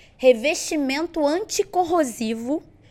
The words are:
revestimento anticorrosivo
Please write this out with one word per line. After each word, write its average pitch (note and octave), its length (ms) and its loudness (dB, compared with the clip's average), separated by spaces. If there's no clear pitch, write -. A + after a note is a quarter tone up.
revestimento C#4+ 1080 0
anticorrosivo D4+ 1400 -2